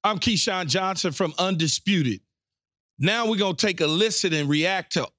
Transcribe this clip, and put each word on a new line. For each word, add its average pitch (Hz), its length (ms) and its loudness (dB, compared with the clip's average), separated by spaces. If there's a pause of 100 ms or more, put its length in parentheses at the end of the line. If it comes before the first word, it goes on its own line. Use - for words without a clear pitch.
I'm 208 140 2
Keyshawn 185 480 0
Johnson 185 440 -2
from 156 280 -2
Undisputed. 160 800 0 (760)
Now 220 280 2
we're 220 100 0
gonna 190 180 0
take 190 260 0
a 151 60 2
listen 180 460 0
and 147 140 0
react 165 440 0
to 127 160 -2 (100)